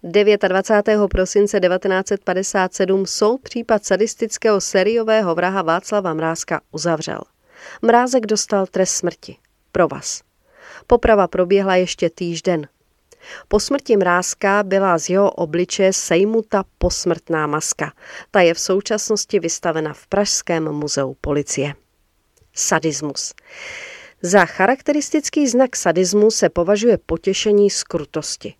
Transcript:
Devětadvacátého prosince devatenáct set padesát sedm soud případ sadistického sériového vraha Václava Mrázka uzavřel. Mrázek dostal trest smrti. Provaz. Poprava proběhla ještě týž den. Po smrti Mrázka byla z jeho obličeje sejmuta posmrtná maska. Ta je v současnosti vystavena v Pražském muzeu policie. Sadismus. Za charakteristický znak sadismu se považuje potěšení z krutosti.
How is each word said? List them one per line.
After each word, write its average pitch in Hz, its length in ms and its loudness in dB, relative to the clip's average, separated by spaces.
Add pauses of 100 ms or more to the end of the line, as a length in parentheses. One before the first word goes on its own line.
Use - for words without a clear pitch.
Devětadvacátého 202 1040 2
prosince 202 520 0
devatenáct 185 480 0
set 196 160 -4
padesát 185 500 -2
sedm 190 320 0
soud 220 360 0
případ 233 440 -2
sadistického 214 760 0
sériového 220 760 0
vraha 185 260 0
Václava 180 520 -2
Mrázka 160 480 -4 (100)
uzavřel. 156 480 -4 (640)
Mrázek 240 440 4
dostal 208 420 0
trest 185 240 0
smrti. - 460 -6 (340)
Provaz. 139 500 -2 (680)
Poprava 220 400 4
proběhla 190 480 2
ještě 180 340 0
týž 170 320 -8
den. 156 260 -2 (800)
Po 208 120 2
smrti 269 380 0
Mrázka 190 680 0
byla 190 340 2
z 160 120 -6
jeho 190 220 2
obličeje 180 600 0
sejmuta 202 680 0 (140)
posmrtná 165 680 -2
maska. 151 460 -4 (380)
Ta 196 100 4
je 170 120 4
v - 60 -6
současnosti 208 800 -2
vystavena 160 540 -4
v - 140 -20
Pražském 170 640 -2
muzeu 143 500 -4
policie. 143 520 -4 (800)
Sadismus. 151 800 -4 (880)
Za 180 240 4
charakteristický 285 1000 0
znak 247 280 2
sadismu 190 560 2
se 190 180 2
považuje 202 560 2
potěšení 202 640 2
z - 140 -6
krutosti. - 760 -8